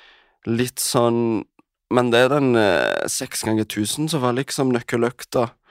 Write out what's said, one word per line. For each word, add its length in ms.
litt 300
sånn, 720
men 220
det 140
er 40
den, 260
eh, 520
seks 360
ganger 220
tusen 440
som 120
var 120
liksom 380
nøkkeløkta. 800